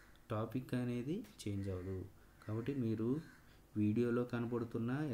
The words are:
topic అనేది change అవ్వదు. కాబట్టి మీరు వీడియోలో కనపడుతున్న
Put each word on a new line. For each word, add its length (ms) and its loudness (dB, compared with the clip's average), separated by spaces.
topic 380 -2
అనేది 320 -2
change 320 -2
అవ్వదు. 260 -4
కాబట్టి 280 -2
మీరు 240 2
వీడియోలో 420 4
కనపడుతున్న 580 0